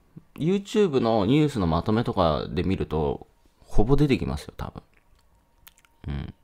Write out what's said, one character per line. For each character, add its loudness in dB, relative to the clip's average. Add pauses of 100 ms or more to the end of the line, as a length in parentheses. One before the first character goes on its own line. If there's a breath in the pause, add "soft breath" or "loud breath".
(380)
YouTube 0
の 2
ニ 4
ュ 4
ー -2
ス -6
の 0
ま 0
と -2
め 2
と -4
か 0
で -4
見 -2
る -6
と、 -4 (340)
ほ 4
ぼ 4
出 2
て 2
き -6
ま -4
す -12
よ、 -18
多 -12
分。 -18 (1300)
う -8
ん。 -10